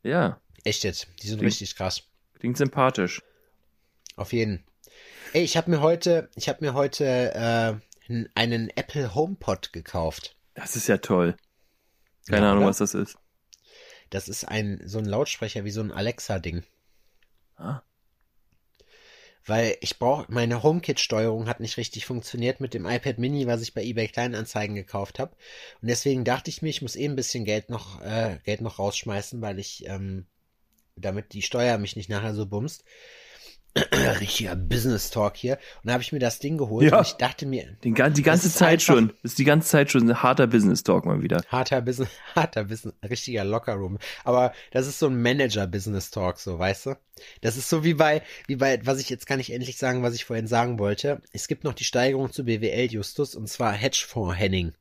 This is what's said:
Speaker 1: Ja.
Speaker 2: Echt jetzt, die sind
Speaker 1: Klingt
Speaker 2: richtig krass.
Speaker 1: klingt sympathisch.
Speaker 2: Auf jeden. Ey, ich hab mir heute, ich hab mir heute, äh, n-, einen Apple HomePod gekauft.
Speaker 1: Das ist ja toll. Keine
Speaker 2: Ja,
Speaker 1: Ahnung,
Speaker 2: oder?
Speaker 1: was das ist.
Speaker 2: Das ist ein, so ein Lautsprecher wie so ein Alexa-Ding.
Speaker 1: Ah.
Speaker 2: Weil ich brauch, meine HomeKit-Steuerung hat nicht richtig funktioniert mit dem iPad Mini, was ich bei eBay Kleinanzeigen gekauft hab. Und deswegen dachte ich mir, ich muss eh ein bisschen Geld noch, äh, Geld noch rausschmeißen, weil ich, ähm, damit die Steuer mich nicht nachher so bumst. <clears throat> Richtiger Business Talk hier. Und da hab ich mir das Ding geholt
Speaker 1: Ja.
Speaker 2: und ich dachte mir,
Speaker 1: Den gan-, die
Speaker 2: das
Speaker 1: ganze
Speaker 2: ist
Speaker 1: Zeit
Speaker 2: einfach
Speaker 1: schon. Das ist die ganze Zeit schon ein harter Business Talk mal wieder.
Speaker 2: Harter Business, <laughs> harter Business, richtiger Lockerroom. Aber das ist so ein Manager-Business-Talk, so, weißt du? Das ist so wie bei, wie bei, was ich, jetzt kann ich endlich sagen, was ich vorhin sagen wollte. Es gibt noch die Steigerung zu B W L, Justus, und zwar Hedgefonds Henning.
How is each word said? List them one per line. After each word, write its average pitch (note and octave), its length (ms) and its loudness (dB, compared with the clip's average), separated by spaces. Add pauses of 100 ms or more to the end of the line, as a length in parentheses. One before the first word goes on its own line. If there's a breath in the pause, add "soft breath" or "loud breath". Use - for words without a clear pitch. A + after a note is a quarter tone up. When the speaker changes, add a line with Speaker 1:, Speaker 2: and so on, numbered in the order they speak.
Speaker 1:
Ja. C3+ 380 0 (240)
Speaker 2:
Echt - 200 -2
jetzt, F#2 220 -4 (160)
die G#2 60 -10
sind G#2+ 100 -4
Speaker 1:
Klingt A2+ 140 2
Speaker 2:
richtig - 240 -8
krass. F#2 260 -4 (360)
Speaker 1:
klingt A#2+ 180 -4
sympathisch. C3 680 0 (920)
Speaker 2:
Auf - 160 -8
jeden. A2 320 -2 (680 loud breath)
Ey, E3+ 100 4
ich E3 140 0
hab E3 120 0
mir D#3+ 120 2
heute, E3 540 2
ich - 140 -6
hab C3+ 120 -4
mir C#3 140 -2
heute, C3+ 600 2
äh, A2+ 800 -2
n-, A#2 220 -4
einen A#2 360 0
Apple C3 440 -6
HomePod D#3 580 -2
gekauft. - 640 -6 (180)
Speaker 1:
Das - 220 -10
ist - 120 -2
ja G2 100 4
toll. F2+ 380 2 (920)
Keine G#2 180 6
Speaker 2:
Ja, G2+ 60 8
Speaker 1:
Ahnung, G2+ 120 6
Speaker 2:
oder? G2 60 6
Speaker 1:
was - 80 -4
das G2+ 160 0
ist. G2+ 240 -6 (920 soft breath)
Speaker 2:
Das - 180 -8
ist - 200 -10
ein, G#2 380 -4
so G#2 120 -6
ein A2 60 -2
Lautsprecher G#2+ 600 -4
wie G#2 60 -6
so A2 120 -6
ein G#2 100 -6
Alexa-Ding. F2 720 -4 (920)
Speaker 1:
Ah. B2+ 260 -8 (1600 soft breath)
Speaker 2:
Weil A2 360 0
ich - 200 -6
brauch, C3 280 0
meine A#2 360 0
HomeKit-Steuerung A2+ 840 0
hat - 120 -6
nicht A2 160 -8
richtig - 300 -8
funktioniert B2 540 -4
mit B2+ 140 -6
dem F#2+ 120 -6
iPad A#2 320 -2
Mini, C3+ 280 0
was A#2 160 0
ich - 120 -12
bei G#2+ 100 -6
eBay A2+ 240 -2
Kleinanzeigen A2 680 -4
gekauft G2+ 460 -8
hab. C3+ 120 -6 (480 loud breath)
Und A2+ 80 -4
deswegen B2+ 360 0
dachte B2+ 260 -2
ich - 120 -10
mir, D#3 80 -2
ich - 120 -8
muss B2 140 -10
eh C3 80 -4
ein D3 120 -2
bisschen A#2+ 280 -4
Geld G#2+ 260 -2
noch, G2+ 320 -10
äh, G#2+ 420 -2
Geld G#2+ 160 -4
noch A2+ 200 -6
rausschmeißen, G2+ 640 -4
weil G2 180 -6
ich, - 260 -12
ähm, F#2+ 400 -8 (680)
damit G2+ 380 -6
die G#2 80 -8
Steuer A#2+ 360 0
mich G2+ 160 -6
nicht G#2 140 -10
nachher G#2+ 260 -4
so G#2 120 -4
bumst. G#2 360 -6 (960 loud breath)
<clears throat> B2 440 2
Richtiger F#2+ 360 -4
Business A#2 540 0
Talk G#2 260 0
hier. B2+ 180 -2 (280 loud breath)
Und G#2+ 60 -4
da A#2+ 60 2
hab B2 60 2
ich A#2+ 120 -6
mir D3+ 60 -2
das A#2+ 200 0
Ding D3 200 -2
geholt C#3 320 4
Speaker 1:
Ja. G#3 80 8
Speaker 2:
und F#3 80 6
ich - 80 -4
dachte B2+ 320 -2
mir, B2+ 380 -6
Speaker 1:
Den A2+ 100 2
gan-, C#3+ 200 6
die C#3+ 80 4
Speaker 2:
das - 100 4
Speaker 1:
ganze F3+ 160 6
Speaker 2:
ist E3 80 0
Speaker 1:
Zeit F3 120 8 (120)
Speaker 2:
einfach - 40 2
Speaker 1:
schon. A#2 240 8 (140)
Das A#2+ 100 -4
ist - 60 -2
die C#3 60 4
ganze D3+ 240 6
Zeit C#3+ 220 6
schon A#2 180 6
ein A#2+ 140 2
harter C3 240 6
Business G#2 360 4
Talk F#2 220 4
mal G2+ 180 2
wieder. F2 260 0
Speaker 2:
Harter B2+ 340 0
Business, B2 260 -4 (140)
<laughs> - 120 -18
harter A#2 300 0
Business, A2 300 -10 (140)
richtiger A2+ 360 -4
Lockerroom. G2+ 540 -4 (260 loud breath)
Aber B2 280 4 (180 loud breath)
das C3 160 0
ist C#3+ 120 -10
so D#3+ 100 2
ein B2 120 0
Manager-Business-Talk, G#2 1160 0
so, F2 200 -8
weißt G2 280 -2
du? C3+ 80 -4 (460 loud breath)
Das A#2 160 0
ist C3 120 -8
so D#3 160 2
wie E3 100 4
bei, D3+ 280 4 (240 loud breath)
wie C#3 100 -4
bei, C3 280 2
was C3+ 160 0
ich, - 100 -6
jetzt - 160 -8
kann C3+ 140 0
ich B2 120 -8
endlich B2 260 -8
sagen, B2+ 240 0
was A#2+ 120 0
ich A#2 100 -8
vorhin A2+ 220 -4
sagen A#2 320 2
wollte. G#2 440 0 (100)
Es - 160 -8
gibt - 160 -4
noch C#3 100 0
die - 100 -8
Steigerung C3+ 480 2
zu C#3 120 -6
B A2+ 160 0
W A2 100 0
L, A#2+ 200 0
Justus, - 440 -4
und G#2+ 140 -10
zwar A2 240 0
Hedgefonds G2+ 640 -2
Henning. F#2 440 0